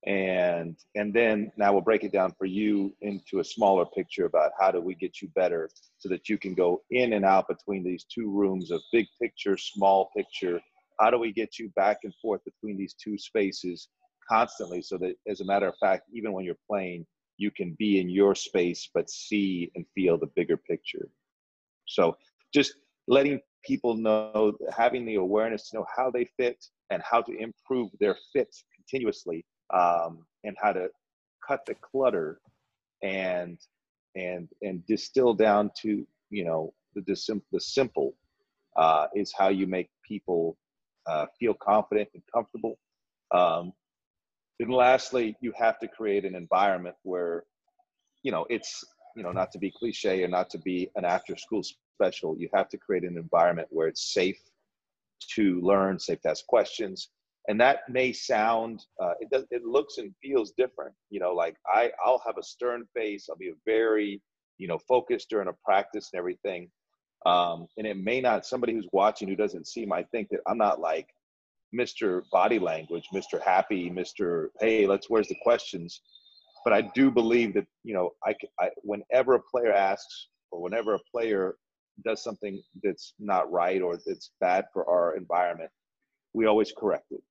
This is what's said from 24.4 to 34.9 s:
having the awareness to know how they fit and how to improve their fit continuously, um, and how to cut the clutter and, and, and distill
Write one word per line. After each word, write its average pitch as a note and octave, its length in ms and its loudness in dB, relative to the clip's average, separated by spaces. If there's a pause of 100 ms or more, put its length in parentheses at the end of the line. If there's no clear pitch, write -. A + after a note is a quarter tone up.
having B2 300 2
the A2 100 -4
awareness G#2 540 0
to A2 80 -10
know G2 160 -4
how B2+ 180 -2
they A#2+ 140 0 (120)
fit A#2+ 260 -2 (260)
and F2+ 120 -4
how A#2 200 2
to A2+ 160 -8
improve A2+ 640 -6
their G2+ 180 4 (160)
fit B2+ 200 0 (220)
continuously, G2+ 680 -6 (260)
um, E2+ 540 2 (180)
and G#2 160 -8
how G#2+ 140 2
to F#2 160 -2 (580)
cut C#3 180 -4
the - 100 -8
clutter G#2 680 -2 (600)
and, F#2 560 -4 (560)
and, F2+ 340 -8 (140)
and F#2 240 -8
distill A#2+ 460 2